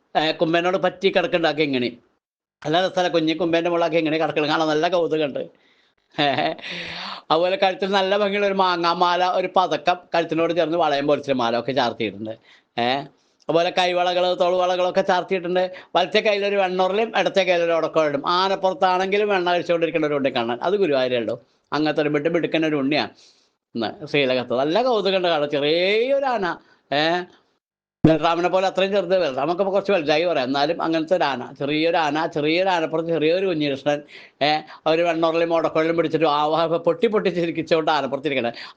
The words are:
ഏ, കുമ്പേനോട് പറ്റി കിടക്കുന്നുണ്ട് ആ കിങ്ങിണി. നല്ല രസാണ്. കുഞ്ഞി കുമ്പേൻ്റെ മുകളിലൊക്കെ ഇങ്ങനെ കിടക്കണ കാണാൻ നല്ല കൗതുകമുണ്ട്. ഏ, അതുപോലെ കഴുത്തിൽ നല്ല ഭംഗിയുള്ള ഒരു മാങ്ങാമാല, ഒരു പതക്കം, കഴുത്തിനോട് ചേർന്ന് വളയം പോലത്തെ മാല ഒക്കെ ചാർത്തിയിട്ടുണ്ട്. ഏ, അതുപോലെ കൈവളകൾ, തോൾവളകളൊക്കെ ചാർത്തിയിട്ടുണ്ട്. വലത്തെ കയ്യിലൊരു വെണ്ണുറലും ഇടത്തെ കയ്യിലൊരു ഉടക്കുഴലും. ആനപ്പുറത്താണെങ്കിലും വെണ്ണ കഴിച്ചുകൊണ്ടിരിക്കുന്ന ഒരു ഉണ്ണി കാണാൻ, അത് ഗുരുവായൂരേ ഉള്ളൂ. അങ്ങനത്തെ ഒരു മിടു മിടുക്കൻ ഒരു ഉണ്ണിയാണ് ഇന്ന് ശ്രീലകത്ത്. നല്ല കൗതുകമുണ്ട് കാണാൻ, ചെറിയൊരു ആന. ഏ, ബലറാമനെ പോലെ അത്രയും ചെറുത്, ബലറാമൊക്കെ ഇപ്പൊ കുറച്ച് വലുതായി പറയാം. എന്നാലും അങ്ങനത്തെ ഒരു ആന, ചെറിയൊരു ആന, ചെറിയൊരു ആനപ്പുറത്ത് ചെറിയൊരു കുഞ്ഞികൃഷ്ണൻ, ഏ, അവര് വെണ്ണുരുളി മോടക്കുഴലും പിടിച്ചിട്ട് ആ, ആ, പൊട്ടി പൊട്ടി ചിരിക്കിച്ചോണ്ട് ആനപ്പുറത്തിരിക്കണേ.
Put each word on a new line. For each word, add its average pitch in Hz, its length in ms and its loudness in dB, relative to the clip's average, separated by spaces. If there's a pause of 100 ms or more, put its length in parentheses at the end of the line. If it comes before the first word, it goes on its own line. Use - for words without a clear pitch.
(160)
ഏ, 156 160 0
കുമ്പേനോട് 170 460 0
പറ്റി 180 320 0
കിടക്കുന്നുണ്ട് 170 380 0
ആ 156 40 2
കിങ്ങിണി. 135 400 -2 (720)
നല്ല 151 220 0
രസാണ്. 180 300 0
കുഞ്ഞി 160 260 0
കുമ്പേൻ്റെ 170 320 0
മുകളിലൊക്കെ 170 280 2
ഇങ്ങനെ 156 200 0
കിടക്കണ 151 300 0
കാണാൻ 156 220 0
നല്ല 151 120 2 (100)
കൗതുകമുണ്ട്. 156 480 -2 (720)
ഏ, 147 100 2 (1080)
അതുപോലെ 175 320 2
കഴുത്തിൽ 190 340 0
നല്ല 190 240 2
ഭംഗിയുള്ള 202 300 0
ഒരു 190 120 -4
മാങ്ങാമാല, 175 600 2 (160)
ഒരു 185 180 -2
പതക്കം, 175 400 2 (180)
കഴുത്തിനോട് 165 420 0
ചേർന്ന് 165 260 0
വളയം 143 260 0
പോലത്തെ 139 320 0
മാല 117 200 0
ഒക്കെ 131 180 -4
ചാർത്തിയിട്ടുണ്ട്. 110 540 -4 (440)
ഏ, 120 100 0 (600)
അതുപോലെ 170 300 2
കൈവളകൾ, 180 460 2 (160)
തോൾവളകളൊക്കെ 180 680 2
ചാർത്തിയിട്ടുണ്ട്. 180 520 0 (320)
വലത്തെ 185 320 2
കയ്യിലൊരു 202 360 0
വെണ്ണുറലും 185 460 0 (100)
ഇടത്തെ 190 280 2
കയ്യിലൊരു 170 320 2
ഉടക്കുഴലും. 147 440 0 (160)
ആനപ്പുറത്താണെങ്കിലും 190 920 0
വെണ്ണ 180 220 0
കഴിച്ചുകൊണ്ടിരിക്കുന്ന 165 560 0
ഒരു 147 80 0
ഉണ്ണി 135 180 0
കാണാൻ, 120 300 -2
അത് 196 160 0
ഗുരുവായൂരേ 127 400 0
ഉള്ളൂ. 110 120 -4 (360)
അങ്ങനത്തെ 151 340 0
ഒരു 147 100 0
മിടു 147 200 0
മിടുക്കൻ 160 340 0
ഒരു 151 120 0
ഉണ്ണിയാണ് 131 320 -2 (600)
ഇന്ന് 113 140 -4 (220)
ശ്രീലകത്ത്. 127 420 0 (100)
നല്ല 156 140 0 (100)
കൗതുകമുണ്ട് 190 460 0
കാണാൻ, 147 220 0
ചെറിയൊരു 208 800 0
ആന. 202 100 -2 (460)
ഏ, 143 120 2 (1040)
ബലറാമനെ 165 420 2
പോലെ 185 180 0
അത്രയും 185 240 -2
ചെറുത്, 190 280 -2
ബലറാമൊക്കെ 156 440 -2
ഇപ്പൊ 190 100 -4
കുറച്ച് 196 180 0
വലുതായി 156 320 2
പറയാം. 151 240 0
എന്നാലും 143 340 0
അങ്ങനത്തെ 165 340 -2
ഒരു 170 80 2
ആന, 127 360 -4
ചെറിയൊരു 151 380 0
ആന, 160 280 0
ചെറിയൊരു 160 440 0
ആനപ്പുറത്ത് 165 400 -2
ചെറിയൊരു 165 360 0
കുഞ്ഞികൃഷ്ണൻ, 147 540 -2 (420)
ഏ, 143 80 2 (360)
അവര് 165 180 2
വെണ്ണുരുളി 165 420 0
മോടക്കുഴലും 165 520 0
പിടിച്ചിട്ട് 160 280 0
ആ, 147 160 2 (160)
ആ, 165 80 2 (220)
പൊട്ടി 170 200 2
പൊട്ടി 202 220 0
ചിരിക്കിച്ചോണ്ട് 165 640 0
ആനപ്പുറത്തിരിക്കണേ. 135 600 -2 (260)